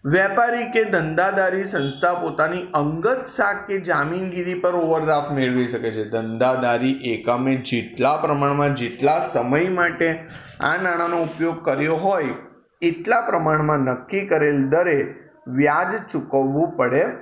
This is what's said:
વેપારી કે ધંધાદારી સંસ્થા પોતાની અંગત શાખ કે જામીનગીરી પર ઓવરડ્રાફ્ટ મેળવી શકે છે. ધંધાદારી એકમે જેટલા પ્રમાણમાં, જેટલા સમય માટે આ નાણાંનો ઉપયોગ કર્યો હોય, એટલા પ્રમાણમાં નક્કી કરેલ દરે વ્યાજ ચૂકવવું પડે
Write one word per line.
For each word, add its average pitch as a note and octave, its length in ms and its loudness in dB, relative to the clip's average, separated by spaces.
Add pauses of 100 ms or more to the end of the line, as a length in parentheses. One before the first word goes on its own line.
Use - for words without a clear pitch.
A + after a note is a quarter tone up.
વેપારી A3+ 640 2
કે A3+ 120 2
ધંધાદારી F#3 800 0
સંસ્થા F3 500 0
પોતાની E3+ 600 -2
અંગત E3 520 0 (100)
શાખ G3+ 320 -2
કે G3 120 -2
જામીનગીરી F3 720 -2
પર F3+ 220 0
ઓવરડ્રાફ્ટ D#3 560 2
મેળવી B2+ 360 2
શકે A#2 240 -4
છે. G#2+ 180 -4
ધંધાદારી A#2+ 800 0
એકમે B2+ 640 0
જેટલા B2+ 600 0
પ્રમાણમાં, C#3+ 580 0
જેટલા C3+ 440 0
સમય C#3 500 0
માટે E3+ 500 0 (400)
આ D#3+ 180 0
નાણાંનો E3+ 440 0
ઉપયોગ E3 440 -2
કર્યો D3+ 300 0
હોય, F3+ 280 0 (580)
એટલા E3+ 400 2
પ્રમાણમાં D#3 560 2
નક્કી C3+ 500 -2
કરેલ D3 420 2
દરે D#3+ 460 2 (320)
વ્યાજ D3+ 640 0
ચૂકવવું C#3 680 0
પડે C3 280 2 (160)